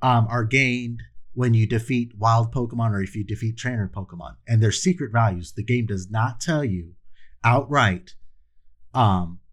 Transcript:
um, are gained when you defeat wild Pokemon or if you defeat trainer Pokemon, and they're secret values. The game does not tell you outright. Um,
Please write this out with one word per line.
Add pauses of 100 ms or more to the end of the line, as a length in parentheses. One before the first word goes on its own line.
um,
are
gained (300)
when
you
defeat
wild
Pokemon
or
if
you
defeat
trainer
Pokemon, (100)
and
they're
secret
values.
The
game
does
not
tell
you (480)
outright. (800)
Um, (120)